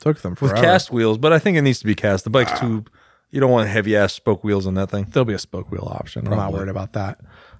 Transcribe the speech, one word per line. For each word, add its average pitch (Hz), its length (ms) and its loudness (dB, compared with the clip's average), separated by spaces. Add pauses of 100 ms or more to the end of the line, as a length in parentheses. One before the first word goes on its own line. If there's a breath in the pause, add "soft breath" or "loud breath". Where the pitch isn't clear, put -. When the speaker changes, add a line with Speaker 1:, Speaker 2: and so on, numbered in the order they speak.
Speaker 1:
Took 151 200 0
them 90 120 -6
Speaker 2:
With 135 180 0
Speaker 1:
forever. 107 100 2
Speaker 2:
cast 170 300 4
wheels, 113 260 2
but 156 160 4
I 160 60 6
think 185 180 2
it 147 60 2
needs 131 160 2
to - 80 -14
be 107 80 2
cast. 98 300 0
The 113 40 -6
bike's 123 220 2
Speaker 1:
Ah. - 80 -4
Speaker 2:
too, 110 260 -2 (460 soft breath)
you 139 80 -4
don't 135 100 4
want 117 200 4
heavy 107 280 0
ass 98 160 2
spoke - 300 -2
wheels 98 240 0
on 95 80 0
that 95 160 -2
thing. 98 180 -4
Speaker 1:
There'll 131 160 0
be 110 80 -2
a 92 60 -6
spoke - 320 -12
wheel - 200 -8
option. - 360 -8
I'm - 40 -2
not 107 60 2
Speaker 2:
Probably. 98 220 -4
Speaker 1:
worried 98 100 -6
about 95 240 -8
that. 98 260 -6 (400 soft breath)